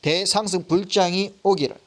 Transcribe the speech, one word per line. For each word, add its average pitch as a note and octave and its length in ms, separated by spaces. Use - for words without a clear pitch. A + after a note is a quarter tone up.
대상승 F#3 640
불장이 F#3+ 680
오기를 E3+ 320